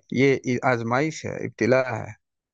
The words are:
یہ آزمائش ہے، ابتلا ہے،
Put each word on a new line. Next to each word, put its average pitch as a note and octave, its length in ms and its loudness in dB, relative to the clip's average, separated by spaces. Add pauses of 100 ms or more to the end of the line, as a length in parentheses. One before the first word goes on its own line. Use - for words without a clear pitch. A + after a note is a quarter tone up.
(100)
یہ C3+ 260 4 (260)
آزمائش B2+ 600 0
ہے، G2 120 -6
ابتلا A#2 440 2
ہے، A2 300 -4 (440)